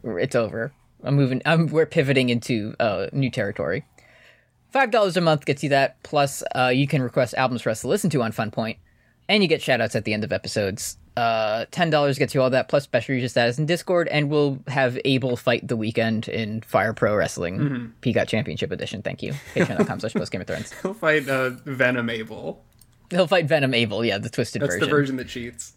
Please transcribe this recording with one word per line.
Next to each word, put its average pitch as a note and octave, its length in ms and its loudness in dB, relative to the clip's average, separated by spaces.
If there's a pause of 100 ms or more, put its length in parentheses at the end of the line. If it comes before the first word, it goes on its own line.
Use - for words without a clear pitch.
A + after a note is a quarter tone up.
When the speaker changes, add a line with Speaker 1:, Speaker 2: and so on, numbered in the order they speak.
Speaker 1:
It's A#2 320 -2
over. A2+ 360 -2 (320)
I'm C#3 120 0
moving, C3 300 2
I'm, E3 220 4
we're D3+ 180 2
pivoting C3+ 440 2
into, A#2 500 -2
uh, G2 320 0
new C3+ 180 0
territory. G2 560 -4 (880)
Five C4+ 200 2
dollars G3+ 260 2
a F3+ 40 4
month D#3 240 4
gets C#3 180 -2
you C#3+ 60 -2
that, C3+ 340 2
plus, C#3+ 400 -2 (120)
uh, B2+ 180 2
you C#3 140 2
can C#3 140 0
request B2 360 0
albums B2+ 240 0
for B2 80 -2
us A2 120 -4
to A#2+ 60 -6
listen F#3+ 240 0
to C#3 100 0
on A2 100 -2
Fun G#2+ 200 -4
Point, A#2 260 -6 (500)
and G3+ 160 4
you D#3+ 60 2
get D#3 120 2
shout-outs A2+ 340 0
at A2 100 0
the G#2+ 80 0
end G#2+ 100 -2
of - 80 -4
episodes. - 680 -4 (200)
Uh, A2+ 540 0
ten E3+ 180 0
dollars C#3+ 300 2
gets C#3 160 0
you C3+ 60 4
all B2+ 80 4
that, B2+ 200 2
plus C#3+ 140 2
special - 320 -2
user B2 140 -2
status A#2+ 280 2
in D3+ 80 0
Discord, E3+ 440 0
and D3 200 2
we'll D3 380 2
have C3 380 0
Abel C3 320 2
fight - 300 0
the A#2+ 100 -2
weekend A2+ 520 -2
in A2 320 -4
Fire A2 320 0
Pro G#2+ 220 2
Wrestling F2+ 440 -2
Speaker 2:
Mm-hmm. B2+ 260 -2 (160)
Speaker 1:
Peacock G#2+ 260 0
Championship E2 440 -4
Edition. - 300 -8
Thank - 220 -8
you. - 100 -6 (220)
Patreon C#3 240 0
dot G#3 80 2
com - 140 -6
slash A2 120 -6
post - 180 -4
game F2+ 100 -6
of - 60 -10
thrones. - 240 -6
Speaker 2:
<laughs> - 100 -18
He'll F#3+ 120 -6
fight, D3+ 340 0
uh, C3 240 0 (140)
Venom B2 440 0
Abel. A2+ 540 -10 (460)
Speaker 1:
He'll F3 180 2
fight E3+ 200 2
Venom C3+ 260 4
Abel, A2+ 320 2
yeah, G2 120 2
the A2+ 120 -6
twisted A#2 320 -4
Speaker 2:
That's C#3 140 0
Speaker 1:
version. C3+ 140 0
Speaker 2:
the - 60 2
version C3+ 220 2
that B2 120 -8
cheats. A#2+ 480 -12